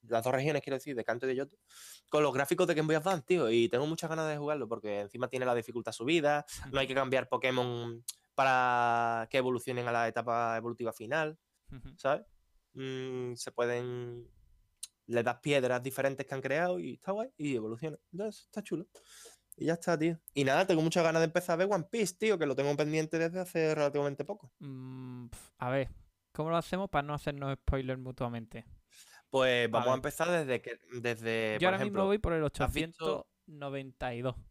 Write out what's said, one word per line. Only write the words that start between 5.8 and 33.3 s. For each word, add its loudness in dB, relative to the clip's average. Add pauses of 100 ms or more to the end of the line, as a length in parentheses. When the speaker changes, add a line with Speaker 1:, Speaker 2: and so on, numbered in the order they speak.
Speaker 1:
subida, 2 (280)
no 2
hay 2
Speaker 2:
Ujú. -8
Speaker 1:
que -4
cambiar 2
Pokémon 0 (300)
para 4
que 2
evolucionen 0
a 0
la 2
etapa 0
evolutiva -4
final, -4 (320)
Speaker 2:
Ujú. -16
Speaker 1:
¿sabes? 0 (480)
Mm, -6
se -10
pueden, -2 (800)
le 0
das 0
piedras 2
diferentes -2
que -8
han -4
creado 0
y -8
está -8
guay -4
y -2
evoluciona. -6 (140)
Entonces, -8
está -10
chulo. -6 (680)
Y -4
ya 2
está, 0
tío. 0 (160)
Y 2
nada, 4
tengo 4
muchas 4
ganas 4
de 6
empezar 0
a 2
ver 0
One 0
Piece, 0
tío, 2
que 2
lo 0
tengo 2
pendiente 0
desde 0
hace 2
relativamente 0
poco. -12
Speaker 2:
Mm, -12
pf, -18
a -2
ver, 0 (420)
¿cómo -4
lo 2
hacemos -2
para 0
no -4
hacernos -4
spoilers -2
mutuamente? -8 (640)
Speaker 1:
Pues 4
Speaker 2:
A 2
Speaker 1:
vamos 2
a 4
Speaker 2:
ver. 4
Speaker 1:
empezar -2
desde 2
que, -10 (220)
desde, 0
Speaker 2:
Yo -2
Speaker 1:
por 2
Speaker 2:
ahora 2
Speaker 1:
ejemplo, -2
Speaker 2:
mismo 2
voy 2
por -2
el 0
Speaker 1:
¿has 0
visto? -2
Speaker 2:
ochocientos -4 (200)